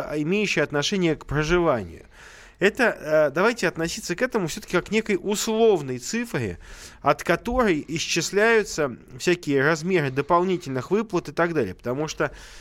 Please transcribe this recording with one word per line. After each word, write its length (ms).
имеющая 460
отношение 560
к 80
проживанию. 800
Это, 240
э, 480
давайте 380
относиться 480
к 40
этому 260
всё-таки 260
как 140
к 40
некой 300
условной 760
цифре, 600
от 220
которой 640
исчисляются 1120
всякие 460
размеры 480
дополнительных 800
выплат 380
и 20
так 220
далее. 200
Потому 360
что, 220